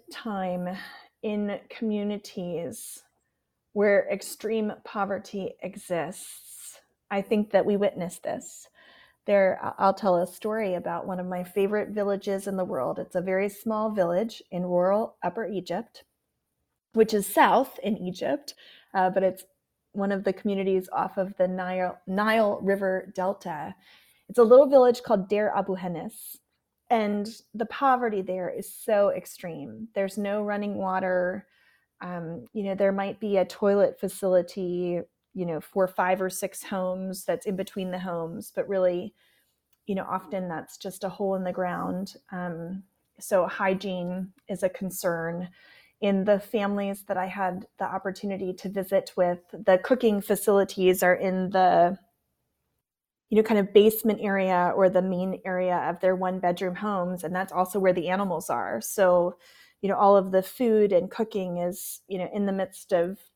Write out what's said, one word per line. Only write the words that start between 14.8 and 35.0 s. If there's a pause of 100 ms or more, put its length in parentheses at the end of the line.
Upper
Egypt, (920)
which
is
south
in
Egypt, (400)
uh,
but
it's (500)
one
of
the
communities
off
of
the
Nile,
Nile
River
Delta. (540)
It's
a
little
village
called
Deir
Abu
Hennis, (520)
and (260)
the
poverty
there
is
so
extreme.
There's
no
running
water. (540)
Um,
you
know,
there
might
be
a
toilet
facility, (320)